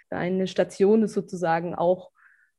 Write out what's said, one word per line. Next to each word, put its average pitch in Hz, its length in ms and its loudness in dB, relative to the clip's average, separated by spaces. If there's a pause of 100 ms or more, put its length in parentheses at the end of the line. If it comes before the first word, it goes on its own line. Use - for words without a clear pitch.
(100)
eine 180 360 -2
Station 196 560 2
ist 208 120 -2
sozusagen 170 600 -4
auch, 180 360 0 (480)